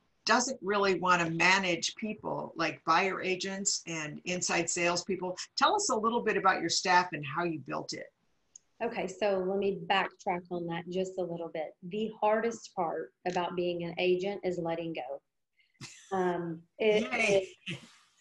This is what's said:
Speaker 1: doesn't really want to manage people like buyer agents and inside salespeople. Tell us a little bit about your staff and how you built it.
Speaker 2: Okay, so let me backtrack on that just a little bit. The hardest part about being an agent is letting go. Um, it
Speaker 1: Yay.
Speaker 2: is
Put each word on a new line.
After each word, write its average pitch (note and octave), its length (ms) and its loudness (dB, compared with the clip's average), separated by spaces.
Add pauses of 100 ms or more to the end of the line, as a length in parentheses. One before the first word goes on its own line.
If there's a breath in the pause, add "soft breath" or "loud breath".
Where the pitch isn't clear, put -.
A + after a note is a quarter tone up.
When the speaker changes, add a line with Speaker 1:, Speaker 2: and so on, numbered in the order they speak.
(280)
Speaker 1:
doesn't A#3+ 340 2
really G3 380 2
want F3+ 200 4
to E3 120 0
manage F3 640 2
people D#3 600 -6
like D3+ 300 -2
buyer E3+ 380 2
agents F#3+ 640 -2
and D3+ 380 -6
inside F3 440 -2
salespeople. F3 640 0 (220 loud breath)
Tell D4 160 6
us - 160 0
a - 60 2
little A3+ 260 0
bit G3 160 0
about F#3+ 240 4
your E3+ 80 -2
staff F3+ 420 2
and D3 140 -8
how D3+ 180 -2
you E3 240 -2
built - 260 -8
it. - 200 -12 (720)
Speaker 2:
Okay, A3+ 240 -2
so F#3+ 400 0
let G3 100 0
me G3 300 0
backtrack F3+ 640 0
on F3 160 -4
that E3+ 220 -6
just F#3 280 -2
a F#3 60 -2
little E3+ 280 -6
bit. D#3+ 220 -6 (160)
The G#3+ 220 -4 (100)
hardest A3 540 0
part D#3+ 380 -2 (140)
about F3+ 280 -2
being F3 280 -2
an E3+ 140 -6
agent F#3 460 2
is F3 160 -2
letting E3 340 -4
go. C#3 280 -8 (920 loud breath)
Um, F3 460 0 (160)
it G#3+ 340 4
Speaker 1:
Yay. G3+ 360 4 (220)
Speaker 2:
is D#3+ 80 -6 (440)